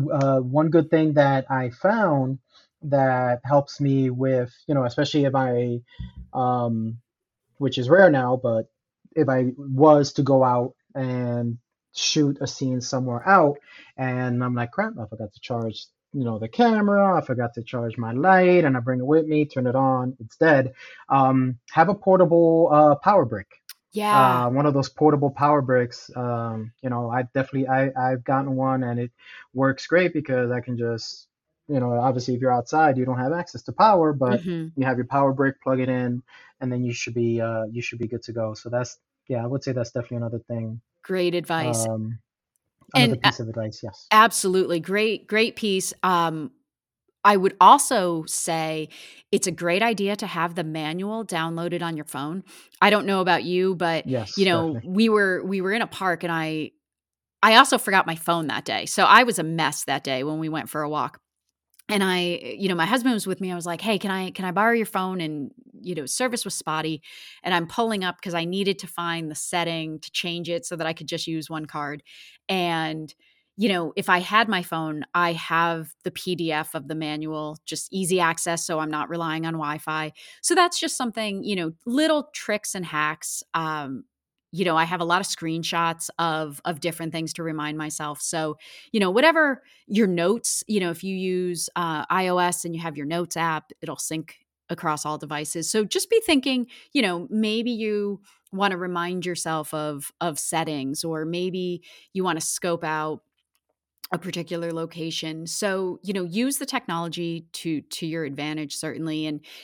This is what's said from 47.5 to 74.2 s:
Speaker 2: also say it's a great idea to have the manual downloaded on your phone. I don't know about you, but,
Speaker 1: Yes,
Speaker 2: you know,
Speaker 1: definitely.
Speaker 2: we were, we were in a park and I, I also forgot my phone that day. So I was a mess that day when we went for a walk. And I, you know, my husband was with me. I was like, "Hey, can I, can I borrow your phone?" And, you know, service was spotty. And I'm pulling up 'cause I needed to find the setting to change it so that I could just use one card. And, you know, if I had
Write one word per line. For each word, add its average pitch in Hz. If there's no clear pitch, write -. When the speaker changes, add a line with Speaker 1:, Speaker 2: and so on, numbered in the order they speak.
Speaker 2:
also 185
say 160
it's 196
a 180
great 175
idea 208
to 202
have 175
the 170
manual 170
downloaded 165
on 170
your 151
phone. 151
I 202
don't 202
know 196
about 180
you, 180
but, 165
Speaker 1:
Yes, 120
Speaker 2:
you 196
know, 165
Speaker 1:
definitely. 131
Speaker 2:
we 220
were, 196
we 190
were 190
in 233
a 208
park 180
and 175
I, 156
I 220
also 262
forgot 190
my 165
phone 165
that -
day. 104
So 190
I 233
was 220
a 165
mess 160
that 139
day 131
when 156
we 160
went 156
for 151
a 147
walk. 147
And 202
I, 180
you 190
know, 185
my 165
husband 240
was 196
with 185
me. 185
I 180
was 170
like, 170
"Hey, 196
can 202
I, 185
can 185
I 180
borrow 214
your 226
phone?" 185
And, 151
you 170
know, 147
service 247
was 190
spotty. 156
And 180
I'm 170
pulling 220
up 180
'cause 180
I 165
needed 190
to 180
find 165
the 151
setting 165
to -
change 170
it 170
so 180
that 160
I 160
could 160
just 160
use 160
one 156
card. 147
And, 160
you 202
know, 175
if 202
I 185
had 214